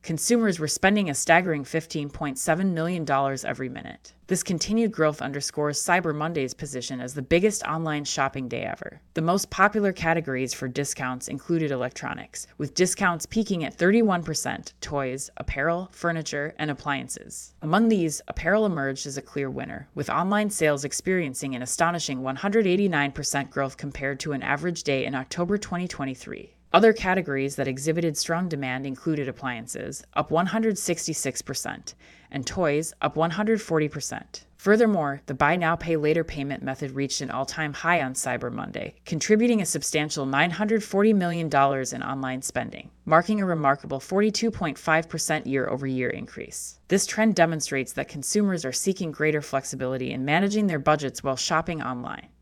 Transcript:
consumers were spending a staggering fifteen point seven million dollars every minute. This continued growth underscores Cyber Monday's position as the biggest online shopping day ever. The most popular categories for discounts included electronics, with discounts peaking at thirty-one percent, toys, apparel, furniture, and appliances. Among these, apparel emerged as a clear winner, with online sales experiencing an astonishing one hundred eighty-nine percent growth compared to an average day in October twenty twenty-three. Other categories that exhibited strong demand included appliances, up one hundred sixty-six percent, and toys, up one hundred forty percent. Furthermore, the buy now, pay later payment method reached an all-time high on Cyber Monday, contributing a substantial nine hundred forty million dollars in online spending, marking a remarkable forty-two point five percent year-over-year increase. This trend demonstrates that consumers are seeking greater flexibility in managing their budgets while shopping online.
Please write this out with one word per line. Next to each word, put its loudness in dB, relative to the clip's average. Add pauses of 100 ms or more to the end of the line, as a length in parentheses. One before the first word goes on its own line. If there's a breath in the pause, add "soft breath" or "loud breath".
consumers 2
were -2
spending 2
a -2
staggering 4
fifteen -4
point -6
seven 2
million -2
dollars 0
every -4
minute. -14 (160)
This 0
continued 0
growth 2
underscores -4
Cyber 2
Monday's -2
position -8
as -8
the -6
biggest 4
online -2
shopping -2
day -4
ever. -8 (140)
The 0
most 2
popular 4
categories 0
for -6
discounts -4
included -2
electronics, -6 (100)
with -6
discounts 2
peaking 0
at -8
thirty-one 6
percent, -4
toys, -4
apparel, -2
furniture, -2
and -2
appliances. -8
Among 4
these, 2
apparel 2
emerged -2
as -8
a -8
clear -6
winner, -10
with -4
online 2
sales 2
experiencing -2
an -6
astonishing -2
one -2
hundred 2
eighty-nine 2
percent -4
growth -2
compared -6
to -4
an -4
average -4
day 0
in -6
October -2
twenty -4
twenty-three. -10 (200)
Other 8
categories 0
that -2
exhibited 0
strong -2
demand -4
included -2
appliances, -8 (120)
up 0
one 2
hundred 0
sixty-six -4
percent, -8 (360 loud breath)
and -6
toys, 0
up 0
one 2
hundred 0
forty 0
percent. -10 (120)
Furthermore, 4
the -4
buy 4
now, 2
pay 0
later 4
payment -6
method -6
reached -2
an -6
all-time -4
high 2
on -2
Cyber -4
Monday, -8 (100)
contributing 4
a 0
substantial -2
nine 2
hundred 0
forty 4
million 2
dollars 4
in -6
online -4
spending, -6 (160)
marking 4
a 0
remarkable 0
forty-two 0
point -4
five 2
percent -2
year-over-year -2
increase. -10 (100)
This 4
trend 2
demonstrates 0
that -6
consumers 0
are -4
seeking -2
greater 2
flexibility -4
in -4
managing 2
their 0
budgets 2
while 0
shopping -2
online. -8 (140)